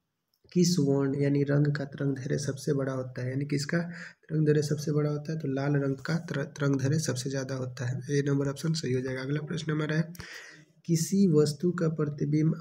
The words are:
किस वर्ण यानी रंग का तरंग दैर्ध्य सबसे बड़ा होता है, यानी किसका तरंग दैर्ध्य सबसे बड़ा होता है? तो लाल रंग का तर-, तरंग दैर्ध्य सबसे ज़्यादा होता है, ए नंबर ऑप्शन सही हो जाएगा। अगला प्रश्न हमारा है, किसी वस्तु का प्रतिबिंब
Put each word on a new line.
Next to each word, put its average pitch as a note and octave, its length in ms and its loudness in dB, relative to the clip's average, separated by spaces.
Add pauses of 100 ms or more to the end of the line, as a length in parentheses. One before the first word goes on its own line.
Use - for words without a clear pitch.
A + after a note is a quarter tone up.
(520)
किस F3+ 280 4
वर्ण C#3 340 2
यानी C#3+ 300 2
रंग C#3+ 300 4
का C#3+ 120 -4
तरंग C#3 300 -2
दैर्ध्य C#3+ 240 -2
सबसे C#3 340 -4
बड़ा C3+ 180 -2
होता B2+ 300 -6
है, B2+ 80 -4
यानी C3+ 160 -4
किसका C#3+ 320 -2
तरंग D#3+ 680 -4
दैर्ध्य D3+ 180 4
सबसे D3+ 280 -2
बड़ा D3 180 2
होता D3 220 -4
है? D#3 60 -4
तो C#3 120 -4
लाल C#3 260 0
रंग C#3 220 0
का D#3+ 220 -2
तर-, - 260 -4
तरंग C#3 340 0
दैर्ध्य C#3+ 200 2
सबसे C3+ 300 -2
ज़्यादा C3+ 260 -4
होता B2+ 300 -6
है, B2 140 -4 (100)
ए C#3+ 120 4
नंबर C#3 260 2
ऑप्शन D#3+ 260 -2
सही B2+ 180 -2
हो B2+ 80 2
जाएगा। C3 220 -4
अगला C#3+ 200 -2
प्रश्न D#3 300 -4
हमारा D3+ 240 0
है, D#3+ 160 0 (760)
किसी E3+ 420 4
वस्तु D3+ 420 4
का E3+ 180 0
प्रतिबिंब D3+ 720 0